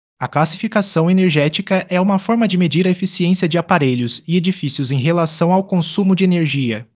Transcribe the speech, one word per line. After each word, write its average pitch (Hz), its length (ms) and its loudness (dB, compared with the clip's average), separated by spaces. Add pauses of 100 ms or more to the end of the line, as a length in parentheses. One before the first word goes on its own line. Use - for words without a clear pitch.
(180)
A 127 80 -6
classificação 170 840 -2
energética 180 800 0
é 180 120 0
uma 190 180 2
forma 226 300 0
de 180 100 0
medir 175 300 2
a - 20 4
eficiência 180 580 0
de 160 80 -2
aparelhos 135 680 0
e 165 100 0
edifícios 151 540 -2
em 139 80 -2
relação 165 540 0
ao 190 100 2
consumo 190 540 0
de 190 80 2
energia. 139 640 0 (100)